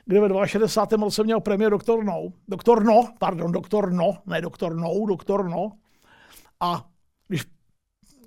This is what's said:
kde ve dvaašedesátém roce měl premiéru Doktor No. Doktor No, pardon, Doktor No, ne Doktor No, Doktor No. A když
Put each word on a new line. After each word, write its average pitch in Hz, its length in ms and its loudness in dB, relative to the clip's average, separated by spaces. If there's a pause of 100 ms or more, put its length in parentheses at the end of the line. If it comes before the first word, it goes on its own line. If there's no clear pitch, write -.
kde 196 160 4
ve 208 80 4
dvaašedesátém 202 760 0
roce 208 220 -2
měl 220 160 0
premiéru 214 360 0
Doktor 226 280 0
No. 170 180 -4 (260)
Doktor 208 360 2
No, 226 240 6 (100)
pardon, 175 340 -2
Doktor 196 400 -2
No, 175 240 0 (100)
ne 170 140 -4
Doktor 170 360 -6
No, 170 300 -4
Doktor 196 420 -2
No. 175 240 -6 (880)
A 175 240 -4 (440)
když 165 140 -6 (840)